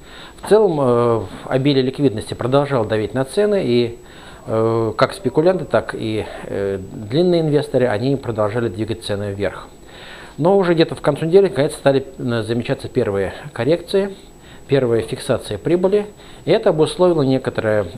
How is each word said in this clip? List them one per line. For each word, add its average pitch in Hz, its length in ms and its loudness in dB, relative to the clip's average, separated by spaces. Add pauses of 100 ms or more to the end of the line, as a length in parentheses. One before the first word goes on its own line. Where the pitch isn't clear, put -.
(420)
В - 80 -12
целом, 196 320 4
э, 120 400 4 (240)
обилие 135 360 2
ликвидности 127 520 -2
продолжало 131 520 0
давить 104 280 -2
на 131 100 -2
цены, 202 400 0
и, 120 340 0 (500)
э, 113 500 0
как 135 160 2
спекулянты, 160 500 0
так - 340 -2
и, 110 280 -4 (180)
э, 98 340 -4 (140)
длинные 165 480 0
инвесторы, 143 460 2
они 117 320 0
продолжали 110 500 -2
двигать 104 380 -6
цены 101 260 -4
вверх. 98 380 -6 (680)
Но 185 200 4
уже 175 160 2
где-то 160 220 2
в - 40 -12
конце 151 260 0
недели 185 220 6
наконец 143 240 -2
стали, - 340 0 (120)
э, 117 260 -2
замечаться 117 460 -4
первые 98 440 -2 (200)
коррекции, 175 600 0 (540)
первые 117 360 2
фиксации 110 540 -4
прибыли, 190 500 2 (380)
и 151 60 0
это 214 180 4
обусловило 165 520 2
некоторое 110 640 0 (120)